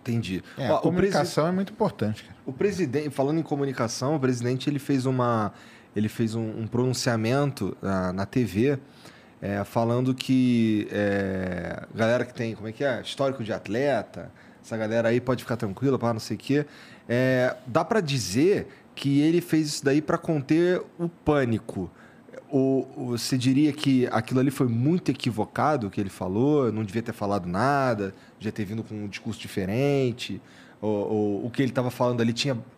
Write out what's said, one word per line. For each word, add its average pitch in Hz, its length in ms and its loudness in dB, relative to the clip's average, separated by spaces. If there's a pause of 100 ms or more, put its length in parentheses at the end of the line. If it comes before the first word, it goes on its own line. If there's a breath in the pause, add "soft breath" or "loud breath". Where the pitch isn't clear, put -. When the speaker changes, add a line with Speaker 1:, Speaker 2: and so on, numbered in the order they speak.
Speaker 1:
Entendi. 92 420 -4 (160 loud breath)
Speaker 2:
É, 135 100 -2
Speaker 1:
Ó, 151 60 4
Speaker 2:
a - 40 4
Speaker 1:
o - 20 2
presi- - 20 -8
Speaker 2:
comunicação 175 640 2
é 175 60 0
muito 190 200 -2
importante, 110 520 -2
cara. - 200 -20
Speaker 1:
o 135 80 -6
presidente, 151 580 0
falando 139 280 0
em 160 60 0
comunicação, 139 720 -2
o - 40 0
presidente, 127 480 0
ele 147 120 -2
fez 131 260 0
uma, 120 460 2 (420 loud breath)
ele 107 140 2
fez 110 260 0
um, 113 280 -4
um 107 40 -4
pronunciamento 120 1120 0
na, 92 320 -2
na 98 140 -4
T 127 160 0
V, 120 380 2 (600 loud breath)
é, 101 220 -2
falando 120 500 0
que, 120 760 2
é, 95 1040 -2
galera 117 300 2
que - 100 -14
tem, 113 220 -4
como 107 100 -12
é 110 60 -8
que 127 100 -6
é? 123 180 -2
Histórico 131 440 -4
de 107 80 -6
atleta, 101 800 -2 (280 loud breath)
essa - 160 -8
galera 113 320 0
aí 120 120 4
pode 127 240 -2
ficar 117 120 -4
tranquila, 117 400 0
pá, 117 160 0
não 117 80 -2
sei - 160 -6
o 92 40 -10
quê. 143 260 0 (420 loud breath)
É, 127 460 2 (100)
dá 151 200 0
pra 226 160 2
dizer 139 680 0 (300 loud breath)
que 139 240 2
ele 165 200 4
fez 156 280 0
isso - 160 -6
daí 139 180 4
pra 165 160 0
conter 165 640 2 (160)
o 170 100 -2
pânico. 117 800 0 (680 loud breath)
O, 135 320 4 (100)
o, 131 100 -8 (100)
você 127 220 -2
diria 131 340 4
que 127 400 2
aquilo 117 260 0
ali 135 120 4
foi 135 180 0
muito 143 420 2
equivocado, 123 760 0
o 95 40 -4
que - 80 -8
ele 98 120 -2
falou, 123 600 2
não 110 140 -2
devia 101 180 -4
ter 117 120 -6
falado 98 340 -2
nada, 117 680 0 (240 loud breath)
devia 104 140 -6
ter 107 140 -6
vindo 110 180 -6
com 110 100 -12
um 104 140 -8
discurso 104 320 -8
diferente, 117 1000 0 (400 loud breath)
ou, 107 120 -2
ou 104 560 0
o 117 40 -4
que 139 120 -2
ele 120 100 0
tava 123 180 0
falando 123 300 0
ali 117 140 2
tinha 127 240 -2 (200)